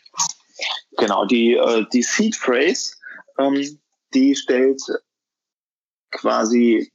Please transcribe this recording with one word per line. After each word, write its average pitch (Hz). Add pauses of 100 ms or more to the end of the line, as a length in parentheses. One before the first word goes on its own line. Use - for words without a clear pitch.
(960)
Genau, 101
die, 117
äh, 117
die -
Seed 220
Phrase, 139 (440)
ähm, 139 (340)
die 135
stellt 135 (1300)
quasi 117